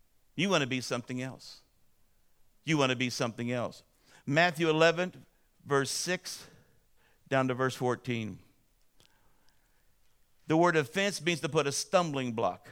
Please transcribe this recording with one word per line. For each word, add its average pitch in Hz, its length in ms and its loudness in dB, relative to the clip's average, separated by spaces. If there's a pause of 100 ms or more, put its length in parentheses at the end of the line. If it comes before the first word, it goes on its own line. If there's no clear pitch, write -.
(360)
You 175 120 0
wanna 160 200 4
be 127 120 -2
something 123 400 -6
else. - 400 -12 (1040)
You 156 140 0
wanna 131 160 4
be 123 160 -2
something 120 400 -4
else." 120 320 -6 (440)
Matthew 160 440 2
eleven, 160 560 2 (380)
verse 139 260 0
six, - 560 -6 (840)
down 131 200 2
to 127 60 -2
verse 127 200 0
fourteen. 117 640 -4 (2000)
The 156 120 2
word 170 180 4
offense 180 460 0
means 170 180 0
to 165 80 -4
put 143 180 0
a 139 60 -2
stumbling 139 600 0
block. 104 400 -4